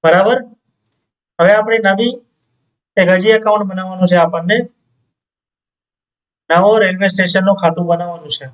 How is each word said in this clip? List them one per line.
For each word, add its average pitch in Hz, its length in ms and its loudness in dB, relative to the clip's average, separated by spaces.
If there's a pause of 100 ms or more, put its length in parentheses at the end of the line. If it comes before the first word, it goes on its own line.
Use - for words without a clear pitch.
બરાબર? 196 340 2 (1000)
હવે 185 140 4
આપણે 220 240 0
નવી 214 360 0 (840)
એક 180 120 2
હજી 185 200 2
એકાઉન્ટ 214 380 0
બનાવવાનું 185 400 -4
છે 180 100 2
આપણને. 170 420 0 (1900)
નવો 196 280 4
રેલવે 190 300 0
સ્ટેશનનું 190 460 0
ખાતું 175 320 -2
બનાવવાનું 170 420 -6
છે. 139 260 -10